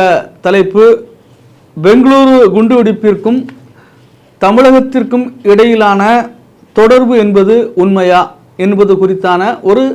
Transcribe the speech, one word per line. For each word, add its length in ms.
தலைப்பு, 400
பெங்களூரு 540
குண்டுவெடிப்பிற்கும் 840
தமிழகத்திற்கும் 800
இடையிலான 520
தொடர்பு 340
என்பது 320
உண்மையா 380
என்பது 360
குறித்தான 400
ஒரு 140